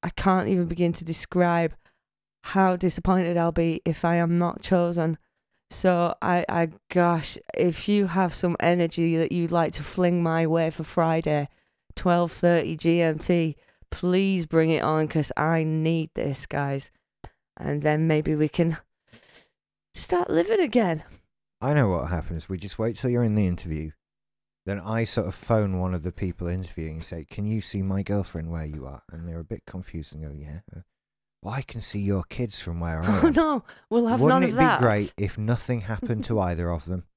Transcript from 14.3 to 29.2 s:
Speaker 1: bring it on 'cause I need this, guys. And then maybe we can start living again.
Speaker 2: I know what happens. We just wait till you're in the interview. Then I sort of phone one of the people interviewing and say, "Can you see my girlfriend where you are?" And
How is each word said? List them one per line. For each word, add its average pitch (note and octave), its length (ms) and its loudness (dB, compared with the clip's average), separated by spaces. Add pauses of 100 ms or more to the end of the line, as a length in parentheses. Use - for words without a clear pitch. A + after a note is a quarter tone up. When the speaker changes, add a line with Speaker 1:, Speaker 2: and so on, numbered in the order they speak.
Speaker 1:
bring D#3+ 240 4
it D#3 120 2
on D#3 240 2
'cause D3+ 300 -2
I D#3+ 260 2
need D#3+ 520 0
this, - 320 -4
guys. C#3 420 -6 (680)
And D3 260 -4
then D3+ 240 2
maybe D#3 280 2
we D3+ 140 2
can E3 280 0 (1160)
start - 360 -2
living F#4 300 2
again. G#3+ 440 2 (580)
Speaker 2:
I C#3 120 0
know C3 160 4
what D#2 180 0
happens. E2 400 -6
We F#2+ 100 -6
just F#2+ 220 -12
wait A2+ 160 -2
till B2+ 140 -4
you're A#2+ 140 2
in G#2+ 120 2
the G#2 120 4
interview. D#2 440 -4 (720)
Then G2 140 -4
I A2+ 240 -2
sort A2 240 -2
of F#2 80 -6
phone G#2 440 0
one F#2 140 0
of E2 100 -4
the F2+ 80 -4
people F2 360 -6
interviewing E2 480 -6
and D#2+ 80 -10
say, D#2+ 220 -12
"Can G2+ 200 -8
you G#2+ 160 -2
see G2 200 -6
my F#2+ 220 -2
girlfriend E2+ 480 -4
where D#2+ 140 -6
you D2+ 200 -10
are?" C2+ 160 -14 (100)
And E2 160 -12